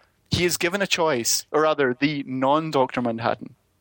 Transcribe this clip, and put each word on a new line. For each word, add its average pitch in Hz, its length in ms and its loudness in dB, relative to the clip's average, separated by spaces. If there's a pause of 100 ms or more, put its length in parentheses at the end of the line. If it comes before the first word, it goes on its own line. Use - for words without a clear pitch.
(300)
he 175 140 0
is 175 140 0
given 180 240 0
a 190 40 0
choice, 151 640 0
or 151 120 2
rather, 143 360 2
the 143 280 0
non-Doctor 135 760 0
Manhattan, 113 540 -4 (260)